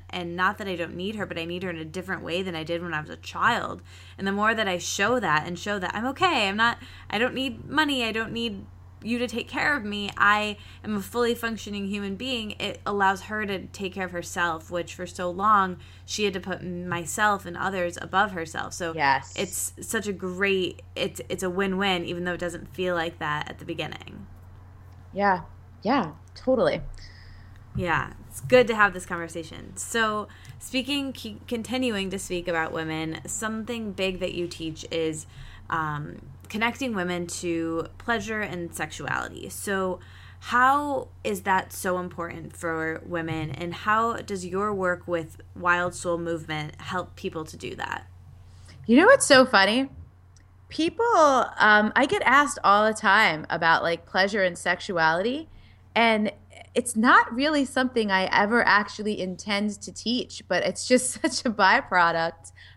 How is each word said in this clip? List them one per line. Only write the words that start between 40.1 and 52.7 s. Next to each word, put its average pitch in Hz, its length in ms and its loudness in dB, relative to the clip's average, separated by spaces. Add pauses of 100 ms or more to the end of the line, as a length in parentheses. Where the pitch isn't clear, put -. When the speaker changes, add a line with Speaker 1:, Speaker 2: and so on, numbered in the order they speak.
Speaker 1:
how 269 640 2 (160)
is 196 200 -2
that 190 280 2
so 180 260 -2
important 170 600 -8
for 160 480 -4
women, 160 460 -4
and 170 220 -6
how 220 440 2
does 185 280 -6
your 202 280 -2
work 180 340 -2
with 165 340 -4 (140)
Wild 175 400 2
Soul 175 220 -2
Movement 156 640 -6
help - 340 -8
people 165 300 -8
to - 100 -14
do - 200 -10
that? - 300 -8 (800)
Speaker 2:
You 233 120 6
know 359 80 10
what's 539 200 8
so 262 200 10
funny? 220 440 4 (800)
People, 339 380 -2
um, 247 920 6
I 262 100 6
get - 180 2
asked 269 420 4
all 208 200 8